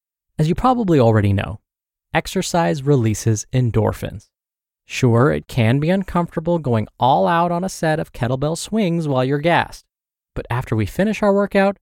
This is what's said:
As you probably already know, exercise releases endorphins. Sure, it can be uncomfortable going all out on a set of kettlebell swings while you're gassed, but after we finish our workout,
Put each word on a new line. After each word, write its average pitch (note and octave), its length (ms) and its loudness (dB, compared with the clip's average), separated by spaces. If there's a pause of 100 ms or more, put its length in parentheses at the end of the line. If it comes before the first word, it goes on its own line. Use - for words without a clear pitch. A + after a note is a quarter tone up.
(380)
As D#3 120 0
you F3 40 0
probably A#3 460 2
already A2 320 4
know, G2+ 300 -4 (520)
exercise E3+ 720 -2
releases A2+ 720 0
endorphins. G#2+ 760 -2 (580)
Sure, B2 460 2
it D3+ 160 -4
can A#2+ 320 2
be D3+ 100 -2
uncomfortable F3 720 -2
going A#2 300 -2 (100)
all D3 260 2
out F3 280 0
on F3 100 -2
a F#3+ 60 -4
set D#3+ 320 -2
of - 100 -10
kettlebell C3 460 -4
swings E3+ 500 -2
while C3 160 0
you're C#3 160 0
gassed, D3+ 460 -2 (500)
but - 140 -8
after B2 260 -2
we A2 100 0
finish G3+ 380 -2
our G3+ 100 4
workout, G3 480 0